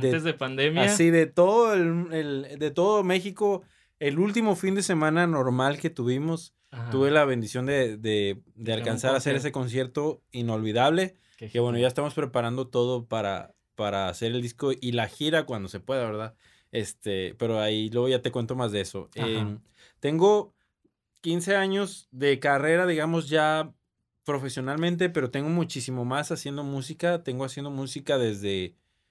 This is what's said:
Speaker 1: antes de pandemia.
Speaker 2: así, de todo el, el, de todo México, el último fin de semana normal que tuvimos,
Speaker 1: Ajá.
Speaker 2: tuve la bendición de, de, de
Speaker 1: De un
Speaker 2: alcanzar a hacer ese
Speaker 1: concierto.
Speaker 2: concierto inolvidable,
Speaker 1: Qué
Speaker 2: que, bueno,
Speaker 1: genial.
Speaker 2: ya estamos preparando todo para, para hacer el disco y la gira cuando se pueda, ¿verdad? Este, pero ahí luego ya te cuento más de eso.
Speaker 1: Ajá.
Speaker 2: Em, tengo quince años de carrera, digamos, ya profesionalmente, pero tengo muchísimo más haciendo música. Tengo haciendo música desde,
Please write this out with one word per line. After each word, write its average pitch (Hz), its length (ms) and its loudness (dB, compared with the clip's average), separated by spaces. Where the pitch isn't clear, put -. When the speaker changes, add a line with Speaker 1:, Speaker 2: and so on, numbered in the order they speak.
Speaker 1:
antes 156 160 2
de 160 100 0
pandemia. 139 500 0
Speaker 2:
así, 190 280 4
de 165 160 6
todo 214 460 6
el, 170 400 2
el, 143 460 -4
de 151 120 0
todo 196 320 4
México, 190 580 0
el 143 200 0
último 208 360 2
fin 190 200 0
de 202 60 0
semana 165 460 2
normal 131 520 2
que 165 120 -2
tuvimos, 143 640 -2
Speaker 1:
Ajá. 117 180 -10
Speaker 2:
tuve 135 220 2
la 151 140 6
bendición 127 420 -2
de, 131 300 2
de, - 0 -
de 104 440 0
Speaker 1:
De 113 180 -6
un 110 60 -2
Speaker 2:
alcanzar 113 340 0
a 135 40 4
hacer 139 180 0
ese 139 160 -4
Speaker 1:
concierto. 127 500 -4
Speaker 2:
concierto 151 300 -4
inolvidable, 120 840 0
Speaker 1:
Qué 110 120 -14
Speaker 2:
que, 120 100 -2
bueno, 120 160 2
Speaker 1:
genial. 120 80 2
Speaker 2:
ya 127 60 6
estamos 143 260 -4
preparando 123 520 -2
todo 123 380 0
para, 104 480 -4
para 98 340 -2
hacer 113 240 -4
el 123 80 -2
disco 123 320 -4
y 127 200 -6
la 117 140 0
gira 156 380 -2
cuando 104 240 -6
se 101 100 -10
pueda, 131 260 -4
¿verdad? 110 300 -8
Este, 98 640 -4
pero 113 260 -2
ahí 107 280 -2
luego 120 200 0
ya 123 120 2
te 123 100 -4
cuento 120 240 -4
más 123 160 -2
de 101 100 -2
eso. 95 360 -10
Speaker 1:
Ajá. 113 100 -2
Speaker 2:
Em, 107 320 -4
tengo 190 540 2
quince 170 340 0
años 196 560 -2
de 135 280 2
carrera, 151 460 2
digamos, 160 440 0
ya 156 440 2
profesionalmente, 147 840 -2
pero 147 220 -2
tengo 143 180 -2
muchísimo 131 560 -2
más 139 260 -2
haciendo 147 320 -6
música. 151 600 -2
Tengo 131 220 -6
haciendo 139 260 -8
música 135 480 -2
desde, 98 560 -2